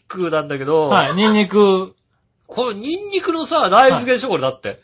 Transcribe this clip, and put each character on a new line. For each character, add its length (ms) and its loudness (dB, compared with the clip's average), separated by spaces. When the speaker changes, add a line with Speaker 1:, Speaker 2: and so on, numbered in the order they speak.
Speaker 1:
ク 240 -6
な 120 0
ん 60 -10
だ 100 -6
け 60 -8
ど、 240 0
Speaker 2:
は 220 2
い、 40 -4
ニ 140 2
ン 40 2
ニ 160 2
ク。 460 2
Speaker 1:
こ 200 -4
の 60 -4
ニ 300 -8
ン 60 -12
ニ 120 -2
ク 120 -4
の 140 -4
さ、 100 -2
ラ 60 2
ー 40 2
油 200 6
漬 200 2
け 60 2
で 60 0
し 60 -8
ょ、 40 -6
Speaker 2:
は 80 -2
い。 20 0
Speaker 1:
こ 60 -4
れ 60 0
だ 60 -8
っ 40 -20
て。 240 -10